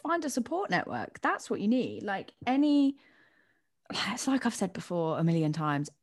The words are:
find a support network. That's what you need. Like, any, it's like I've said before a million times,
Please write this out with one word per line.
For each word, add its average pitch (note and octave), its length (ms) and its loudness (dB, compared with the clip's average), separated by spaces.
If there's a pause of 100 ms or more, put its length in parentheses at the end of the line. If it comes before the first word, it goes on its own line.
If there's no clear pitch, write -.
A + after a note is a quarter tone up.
find D#4+ 240 -2
a C#4 40 -4
support D#4+ 400 -4
network. - 520 -4
That's - 280 -2
what - 120 -2
you G#3 60 0
need. A3+ 360 0
Like, G3 300 -6 (140)
any, C#4 500 4 (960)
it's A3 340 -4
like C4 180 2
I've A3+ 100 -2
said - 180 -2
before E3 460 -2
a D#3+ 40 2
million D#3+ 300 4
times, D3 360 0 (140)